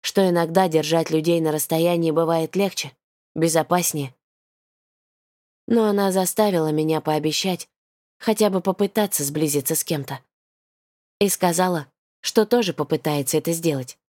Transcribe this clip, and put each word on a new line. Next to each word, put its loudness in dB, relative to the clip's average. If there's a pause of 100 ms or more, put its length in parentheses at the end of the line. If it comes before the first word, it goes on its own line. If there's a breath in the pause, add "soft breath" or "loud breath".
"Что 0
иногда 2
держать 0
людей 2
на 0
расстоянии 0
бывает 0
легче, -2 (420)
безопаснее. 0 (1500)
Но 4
она 2
заставила 0
меня 0
пообещать -2 (480)
хотя 2
бы 0
попытаться -2
сблизиться -2
с -4
кем-то. -6 (1000)
И 2
сказала, 0 (360)
что 2
тоже 0
попытается -2
это -2
сделать". -4 (120)